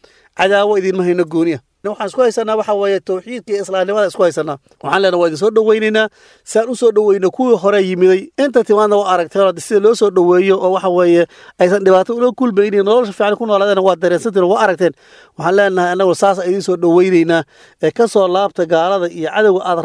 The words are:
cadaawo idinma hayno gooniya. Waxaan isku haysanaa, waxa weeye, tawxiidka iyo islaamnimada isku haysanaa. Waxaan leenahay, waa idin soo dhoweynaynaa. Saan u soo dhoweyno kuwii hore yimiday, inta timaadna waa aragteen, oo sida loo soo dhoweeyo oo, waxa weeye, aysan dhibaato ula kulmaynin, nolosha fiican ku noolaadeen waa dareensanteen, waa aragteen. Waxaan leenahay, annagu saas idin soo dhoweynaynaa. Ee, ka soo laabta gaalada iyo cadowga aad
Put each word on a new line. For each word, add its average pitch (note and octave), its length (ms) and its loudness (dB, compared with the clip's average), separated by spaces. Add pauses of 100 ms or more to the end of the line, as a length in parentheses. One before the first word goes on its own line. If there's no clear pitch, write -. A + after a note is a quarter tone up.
(380)
cadaawo G3+ 400 2
idinma F#3+ 280 -2
hayno F3 180 0
gooniya. D#3+ 360 -4 (240)
Waxaan G#3 260 -8
isku C4 120 -2
haysanaa, A3 360 -2
waxa G#3+ 160 -2
weeye, G3+ 260 -2
tawxiidka G3 540 -10
iyo G3+ 100 -4
islaamnimada F#3+ 460 -2
isku D#3+ 140 -4
haysanaa. D#3 340 -2 (220)
Waxaan E3 220 -2
leenahay, F3+ 200 0
waa F3 80 2
idin D#3 80 -8
soo G3+ 160 -2
dhoweynaynaa. A3 540 0 (400)
Saan A3 220 0
u B3+ 60 -6
soo A#3 160 2
dhoweyno G3+ 400 2
kuwii B3 260 0
hore G3 240 0
yimiday, F#3 400 2 (160)
inta B3+ 260 0
timaadna G#3 340 2
waa G3+ 140 0
aragteen, F3 320 -2
oo F#3 140 2
sida G3+ 220 -2
loo G#3 160 4
soo G#3 140 0
dhoweeyo F#3 480 2
oo, F#3 140 -2
waxa F#3+ 180 -2
weeye, F3 340 2 (360)
aysan F#3+ 240 0
dhibaato F#3 320 4
ula B3 160 0
kulmaynin, G#3 520 0
nolosha G#3+ 300 0
fiican G#3 240 -2
ku A#3 80 -6
noolaadeen G3+ 400 0
waa F#3 100 4
dareensanteen, F3 480 0
waa F#3+ 160 2
aragteen. F#3 340 0 (400)
Waxaan E3 220 -2
leenahay, F#3 360 0
annagu F#3 240 0
saas G3 260 2
idin F#3 200 -2
soo F3+ 140 -2
dhoweynaynaa. E3+ 640 2 (400)
Ee, D#3 100 -2
ka A#3 160 0
soo G3 200 0
laabta F#3 380 -2
gaalada F3 400 0
iyo E3+ 240 -6
cadowga G#3 360 0
aad F3 200 -2